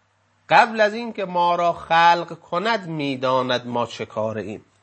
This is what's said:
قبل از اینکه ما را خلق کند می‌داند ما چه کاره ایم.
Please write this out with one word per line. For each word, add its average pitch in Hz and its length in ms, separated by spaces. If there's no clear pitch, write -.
قبل 220 320
از 208 120
اینکه 226 320
ما 175 300
را 175 180
خلق 170 640
کند 190 480
می‌داند 127 800
ما 120 180
چه 110 200
کاره 110 360
ایم. 98 240